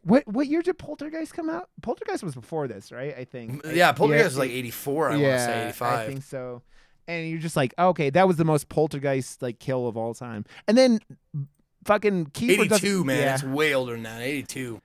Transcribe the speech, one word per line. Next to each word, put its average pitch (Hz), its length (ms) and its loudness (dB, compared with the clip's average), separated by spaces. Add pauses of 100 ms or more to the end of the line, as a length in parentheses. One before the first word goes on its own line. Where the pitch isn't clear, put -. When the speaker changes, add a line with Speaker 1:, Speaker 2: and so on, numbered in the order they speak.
Speaker 1:
what, 233 220 6
what 247 220 -2
year 320 140 0
did 339 160 -2
Poltergeist 302 560 -10
come 320 160 -6
out? 339 180 -8 (140)
Poltergeist 370 420 -6
was 156 100 -6
before 139 360 -6
this, 101 240 -14
right? 135 240 -8
I 127 80 -10
think. 123 400 -12
Speaker 2:
M-, 156 100 -6
yeah, 170 160 6
Poltergeist 147 300 4
Speaker 1:
Yeah, 185 60 6
Speaker 2:
was, 131 100 -2
like, 131 140 0
eighty-four, 131 600 -4
I 147 60 0
Speaker 1:
yeah, 143 100 2
Speaker 2:
wanna 127 180 2
say, 117 180 -2
eighty-five. 120 360 -2
Speaker 1:
I 110 80 -6
think 135 160 -10
so. 127 380 -12 (480)
And 165 200 -6
you're 165 100 -6
just 165 180 -4
like, 131 200 0
"Okay, 170 340 4
that 180 140 6
was 185 120 4
the 160 80 4
most 156 240 2
Poltergeist, 139 720 -2
like, 123 180 -6
kill 127 260 -2
of 113 120 -4
all 113 160 -4
time." 113 320 -10 (200)
And 220 120 6
then 254 220 6 (840)
fucking 202 420 2
Kiefer 233 420 2
doesn't 214 40 4
Speaker 2:
Eighty-two, 190 300 2
man. 131 180 0
Speaker 1:
Yeah. 139 120 2
Speaker 2:
It's 135 100 -2
way 143 300 0
older 127 200 -2
than 117 100 -8
that. 113 180 -10
Eighty-two. 127 640 -8